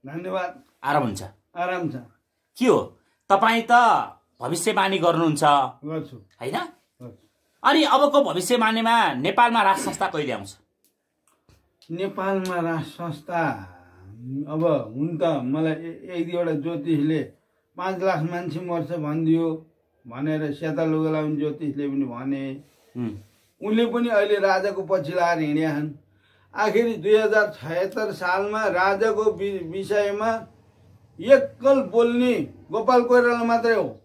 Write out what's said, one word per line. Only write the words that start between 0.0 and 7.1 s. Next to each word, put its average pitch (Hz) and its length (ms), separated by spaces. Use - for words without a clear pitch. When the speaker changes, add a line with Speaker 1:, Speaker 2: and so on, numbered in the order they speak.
Speaker 1:
धन्यवाद। 180 560
Speaker 2:
आराम 143 180
हुन्छ? 98 200
Speaker 1:
आराम 175 320
छ। 127 60
Speaker 2:
के 247 80
हो, 160 320
तपाईँ 226 420
त - 20
भविष्यवाणी 190 580
गर्नुहुन्छ? 160 420
Speaker 1:
गर्छु। 151 320
Speaker 2:
होइन? 123 400
Speaker 1:
गर्छु। - 720